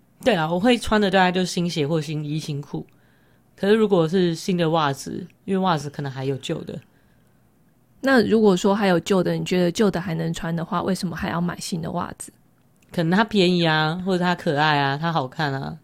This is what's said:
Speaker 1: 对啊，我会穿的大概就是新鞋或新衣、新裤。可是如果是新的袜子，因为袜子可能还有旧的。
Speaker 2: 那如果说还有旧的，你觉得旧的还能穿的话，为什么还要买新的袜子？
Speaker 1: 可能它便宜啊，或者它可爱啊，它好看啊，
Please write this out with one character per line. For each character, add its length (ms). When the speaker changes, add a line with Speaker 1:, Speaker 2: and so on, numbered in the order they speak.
Speaker 1:
对 100
啊， 160
我 80
会 180
穿 240
的 80
大 120
概 100
就 100
是 60
新 240
鞋 160
或 140
新 240
衣、 120
新 240
裤。 240
可 140
是 60
如 140
果 200
是 260
新 220
的 140
袜 220
子， 320
因 100
为 40
袜 200
子 100
可 140
能 80
还 140
有 140
旧 260
的。 120
Speaker 2:
那 260
如 140
果 160
说 180
还 140
有 100
旧 240
的， 120
你 100
觉 160
得 100
旧 180
的 120
还 160
能 180
穿 200
的 100
话， 180
为 100
什 140
么 80
还 160
要 100
买 200
新 200
的 120
袜 260
子？ 140
Speaker 1:
可 140
能 120
它 60
便 340
宜 80
啊， 400
或 140
者 60
它 100
可 240
爱 200
啊， 220
它 120
好 160
看 260
啊， 300